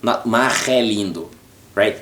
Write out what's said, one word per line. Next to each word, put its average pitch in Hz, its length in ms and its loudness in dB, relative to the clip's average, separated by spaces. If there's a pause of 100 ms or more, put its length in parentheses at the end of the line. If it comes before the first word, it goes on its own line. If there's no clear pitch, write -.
Not 120 240 -2
mar 120 260 2 (160)
é 127 140 4
lindo. 101 480 -2 (460)
Right? 104 260 2